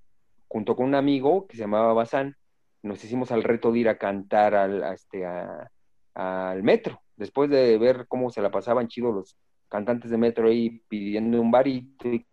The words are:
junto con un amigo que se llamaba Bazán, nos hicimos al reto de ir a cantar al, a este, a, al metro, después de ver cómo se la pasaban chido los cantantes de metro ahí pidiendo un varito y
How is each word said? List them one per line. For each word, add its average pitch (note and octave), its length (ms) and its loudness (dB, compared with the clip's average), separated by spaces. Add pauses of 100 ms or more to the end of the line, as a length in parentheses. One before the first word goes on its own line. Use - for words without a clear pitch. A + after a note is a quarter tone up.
(480)
junto A2+ 300 -4
con B2+ 80 0
un C#3 100 0
amigo C#3+ 520 0
que A#2 100 -20
se A2+ 60 -8
llamaba G#2+ 280 2
Bazán, C3+ 460 -2 (460)
nos G2+ 200 -10
hicimos B2 300 -6
al A2 100 0
reto A#2 300 0
de A#2 60 2
ir A2+ 100 2
a G#2+ 80 0
cantar G2+ 580 0
al, G2 260 0
a F#2+ 120 -6
este, F#2 320 -10
a, F2 440 -10 (440)
al F#2 500 -6
metro, E3+ 380 0 (160)
después C3+ 320 -2
de B2+ 280 6
ver B2 300 2
cómo B2+ 220 -4
se A2+ 120 -6
la G2+ 80 0
pasaban A#2 380 0
chido A#2+ 240 -4
los G2 240 -8 (320)
cantantes A#2 420 -4
de A2+ 80 -2
metro A#2 300 2
ahí A#2 400 2
pidiendo A2 540 -2
un A#2 100 2
varito B2+ 560 0
y A#2+ 260 -2